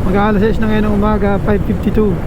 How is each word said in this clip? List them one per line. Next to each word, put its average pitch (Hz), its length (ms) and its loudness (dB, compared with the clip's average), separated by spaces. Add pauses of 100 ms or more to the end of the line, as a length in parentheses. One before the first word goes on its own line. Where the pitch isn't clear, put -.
Mag-aalas 202 380 2
sais 214 160 0
na 220 100 0
ngayon 214 160 0
ng 208 140 0
umaga, 202 480 0
five 202 180 0
fifty-two. 208 480 0 (160)